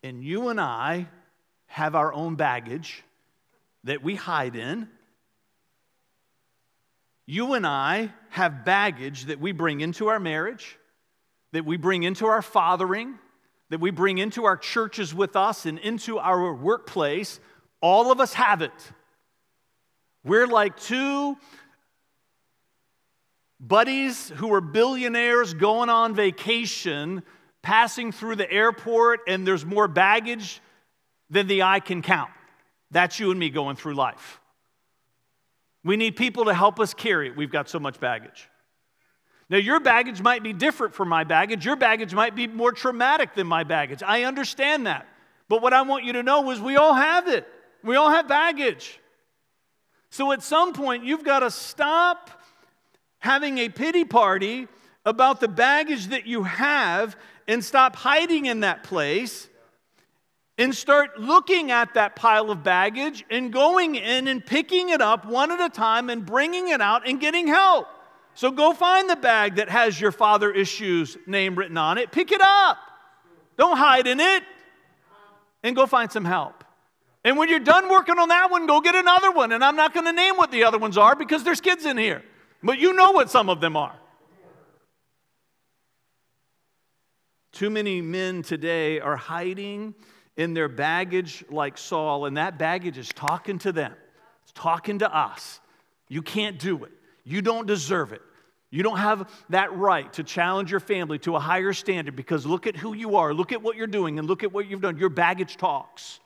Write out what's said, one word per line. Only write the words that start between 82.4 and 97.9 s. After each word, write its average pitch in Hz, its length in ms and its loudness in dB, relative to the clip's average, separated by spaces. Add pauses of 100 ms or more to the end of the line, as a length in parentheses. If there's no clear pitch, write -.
But 247 160 0
you 339 140 4
know 370 200 6
what 294 180 4
some 226 180 4
of 170 140 0
them 160 160 -2
are. 147 180 -6 (3500)
Too 202 160 -4
many 208 320 -4
men 185 400 -6
today 156 580 -4
are 143 160 -4
hiding 202 800 -10 (400)
in 165 180 -4
their 160 140 -2
baggage 165 800 -4
like 143 280 -6
Saul, 151 480 -4
and 139 100 -6
that 165 220 -4
baggage 165 400 -4
is 123 160 -16
talking 175 460 -6
to 196 120 -4
them. 156 240 -6 (480)
It's - 80 -20
talking 170 480 -4
to 202 140 -2
us. - 480 -6 (480)
"You 147 120 -8
can't 208 380 -6
do 165 240 -6
it. - 80 -20 (320)
You 170 180 -6
don't 226 240 -2
deserve 170 460 -2